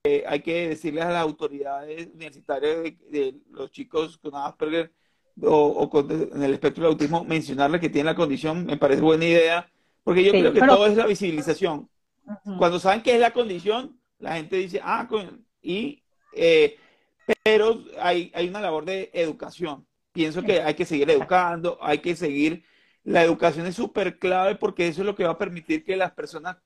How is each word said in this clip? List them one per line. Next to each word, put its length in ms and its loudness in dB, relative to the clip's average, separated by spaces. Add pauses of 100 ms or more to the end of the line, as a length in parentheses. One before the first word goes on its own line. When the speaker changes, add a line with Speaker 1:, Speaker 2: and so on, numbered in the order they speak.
Speaker 1:
eh, 220 2
hay 140 -4
que 280 -4
decirles 360 -6
a 60 -2
las 120 0
autoridades 880 -8
universitarias 720 -6
de, 140 -10 (120)
de 260 -4 (160)
los 200 -14
chicos 460 -8
con 180 -14
Asperger 560 -6 (500)
o, 60 0 (180)
o 240 0
con, 220 0
en 320 -4
el 100 2
espectro 300 -2
del 80 4
autismo, 320 0
mencionarles 580 0
que 80 -2
tienen 180 0
la 80 0
condición, 520 -2
me 100 -4
parece 240 4
buena 240 4
idea, 420 4 (360)
porque 200 4
yo 80 6
Speaker 2:
Sí, 100 6
Speaker 1:
creo 120 4
que 60 4
Speaker 2:
pero 160 8
Speaker 1:
todo 100 6
es 120 4
la 100 4
visibilización. 840 -2 (360)
Speaker 2:
Ujú. 320 -12
Speaker 1:
Cuando 220 2
saben 220 2
qué 140 2
es 60 4
la 120 4
condición, 640 -4 (220)
la 160 -8
gente 220 -6
dice, 260 -4
"Ah, 260 -4
coño", 300 -8 (220)
y, 420 -8 (320)
eh, 420 4 (680)
pero 380 2 (180)
hay, 360 -2
hay 120 -2
una 140 -10
labor 240 -4
de 280 -8
educación. 760 -6 (240)
Pienso 320 -4
que 180 2
hay 140 0
que 100 -4
seguir 240 0
educando, 720 0
hay 180 -2
que 160 -4
seguir. 480 -2 (400)
La 200 2
educación 420 2
es 100 -6
súper 440 -6
clave 360 0
porque 320 -2
eso 140 -4
es 60 -4
lo 80 -4
que 80 -2
va 80 0
a 80 -6
permitir 440 -6
que 120 -4
las 160 -2
personas 540 -12